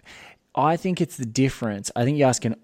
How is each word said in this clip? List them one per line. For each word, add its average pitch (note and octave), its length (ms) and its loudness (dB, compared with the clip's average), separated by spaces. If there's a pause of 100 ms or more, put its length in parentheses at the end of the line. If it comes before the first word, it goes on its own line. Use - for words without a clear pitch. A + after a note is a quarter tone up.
(540)
I D3+ 220 2
think F3+ 240 -2
it's - 160 -4
the B2+ 100 -6
difference. A2+ 680 -2
I A#2+ 100 0
think D3 140 0
you C#3+ 60 4
ask B2+ 200 2
an A2+ 200 -2